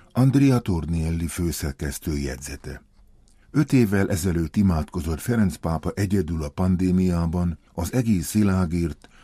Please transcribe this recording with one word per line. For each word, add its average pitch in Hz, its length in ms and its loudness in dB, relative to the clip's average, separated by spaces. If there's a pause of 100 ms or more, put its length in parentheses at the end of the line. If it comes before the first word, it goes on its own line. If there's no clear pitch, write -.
(120)
Andrea 135 480 4
Tornielli 82 680 -2
főszerkesztő 76 880 -4
jegyzete. 69 680 -8 (680)
Öt 143 220 0
évvel 101 360 4
ezelőtt 85 460 -2
imádkozott 82 640 0
Ferenc 110 360 0
pápa 82 400 -4
egyedül 87 480 -2
a 73 60 -6
pandémiában, 90 1080 0 (160)
az 85 200 -6
egész 113 380 0
világért, 90 760 0 (140)